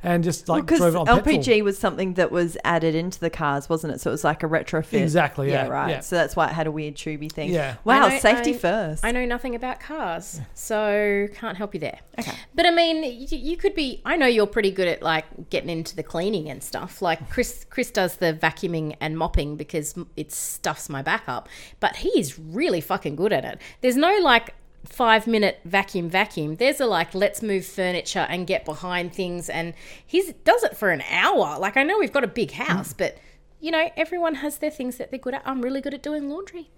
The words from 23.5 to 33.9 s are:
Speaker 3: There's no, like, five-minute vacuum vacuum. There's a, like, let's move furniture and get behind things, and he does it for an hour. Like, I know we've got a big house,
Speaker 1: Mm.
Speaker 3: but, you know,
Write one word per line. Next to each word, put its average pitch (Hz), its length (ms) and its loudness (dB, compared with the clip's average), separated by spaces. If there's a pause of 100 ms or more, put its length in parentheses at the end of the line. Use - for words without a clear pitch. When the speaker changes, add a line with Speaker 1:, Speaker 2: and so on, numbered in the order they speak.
Speaker 3:
There's 247 160 4
no, 349 260 6
like, 240 280 4 (340)
five-minute 220 800 2
vacuum 180 460 0
vacuum. 165 460 -2
There's 269 240 2
a, 262 60 2
like, 175 280 0
let's 190 260 0
move 196 240 -2
furniture 180 640 -2
and 175 200 -4
get 185 160 -2
behind 180 500 -6
things, 175 340 -6
and 165 260 -6 (300)
he 370 280 -2 (120)
does 453 200 4
it - 120 0
for 202 140 2
an 147 200 0
hour. 190 480 2
Like, 196 180 0
I 269 80 4
know 381 140 0
we've 311 140 0
got 277 120 2
a 196 40 -2
big 208 240 -4
house, 196 400 -2
Speaker 1:
Mm. - 60 -14
Speaker 3:
but, - 200 -2 (420)
you 311 100 -6
know, 330 260 2